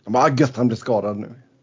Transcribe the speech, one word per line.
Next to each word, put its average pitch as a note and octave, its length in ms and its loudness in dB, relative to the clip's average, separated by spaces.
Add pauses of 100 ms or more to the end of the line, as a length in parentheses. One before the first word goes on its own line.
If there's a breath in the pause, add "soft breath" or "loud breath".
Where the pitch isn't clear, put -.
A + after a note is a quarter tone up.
De G#2 80 -6
bara, B2+ 100 4
"Ah, D3 160 2
gött, C3+ 180 0
han B2 100 4
blir A2 100 -2
skadad G#2 400 -2
nu. A2+ 160 -12 (300)